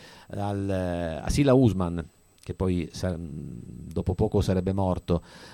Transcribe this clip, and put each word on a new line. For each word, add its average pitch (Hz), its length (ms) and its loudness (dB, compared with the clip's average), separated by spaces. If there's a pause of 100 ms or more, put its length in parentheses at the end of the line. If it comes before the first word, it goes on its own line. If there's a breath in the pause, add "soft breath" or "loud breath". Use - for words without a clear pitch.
(280 loud breath)
al, 101 420 -4
eh, 87 540 -4
a - 60 -2
Sila 131 260 6
Usman, 90 500 4 (380)
che 90 100 -8
poi 90 380 0
sa-, 92 260 -4
dopo 76 960 -6
poco 104 280 2
sarebbe 92 300 0
morto 92 520 0 (300 loud breath)